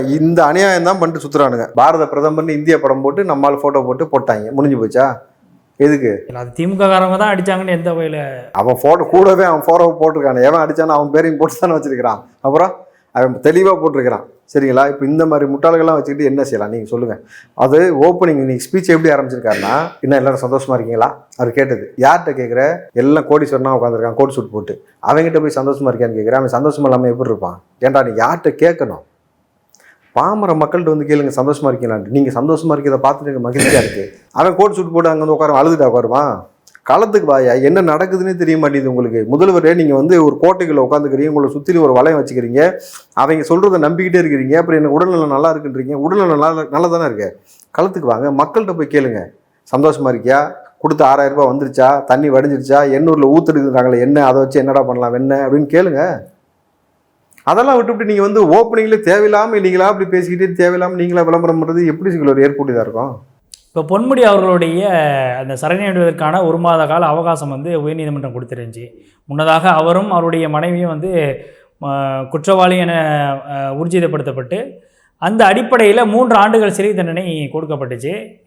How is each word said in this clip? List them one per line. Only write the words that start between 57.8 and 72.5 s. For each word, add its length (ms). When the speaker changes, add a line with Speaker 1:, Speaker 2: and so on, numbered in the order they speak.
Speaker 1:
நீங்க 160
வந்து 160
ஓப்பனிங்ல 400
தேவையில்லாம 580
நீங்களா 260
அப்படி 220
பேசிக்கிட்டே 340
தேவையில்லாம 400
நீங்களா 260
விளம்பரம் 320
பண்றது 220
எப்படி 200
சிக்கல் 200
ஒரு 140
ஏற்புடையதா 400
இருக்கும்? 260
Speaker 2:
இப்ப 220
பொன்முடி 400
அவர்களுடைய 520
அந்த 200
சரணடைவதற்கான 840
ஒரு 180
மாத 260
கால 200
அவகாசம் 440
வந்து 140
உயர்நீதிமன்றம் 520
கொடுத்துருந்துச்சு. 500
முன்னதாக 400
அவரும் 360
அவருடைய 300
மனைவியும் 380
வந்து, 180
ஆ, 40
குற்றவாளி 520